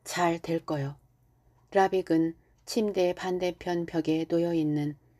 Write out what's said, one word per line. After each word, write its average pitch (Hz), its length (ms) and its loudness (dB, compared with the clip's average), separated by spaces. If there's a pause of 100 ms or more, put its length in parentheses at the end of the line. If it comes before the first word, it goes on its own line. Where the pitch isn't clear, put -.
잘 170 360 0
될 165 260 -4
거요. 143 300 -4 (760)
라빅은 175 640 2 (300)
침대 190 480 0
반대편 180 720 -2
벽에 160 400 -2
놓여 170 280 0
있는 147 440 0 (220)